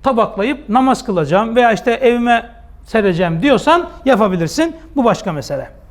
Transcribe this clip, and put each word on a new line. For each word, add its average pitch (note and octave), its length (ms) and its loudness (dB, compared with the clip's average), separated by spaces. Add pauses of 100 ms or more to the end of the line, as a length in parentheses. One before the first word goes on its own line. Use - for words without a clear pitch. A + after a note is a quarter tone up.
Tabaklayıp A#3 640 -2
namaz C4 360 0
kılacağım F#3+ 500 0
veya A#3+ 160 4
işte A#3 200 -2
evime A#3+ 580 0 (360)
sereceğim F3+ 560 0
diyorsan D4 480 2 (160)
yapabilirsin. G#3+ 720 0 (200)
Bu C4+ 80 0
başka G3 280 0
mesele. C#3 500 -8 (100)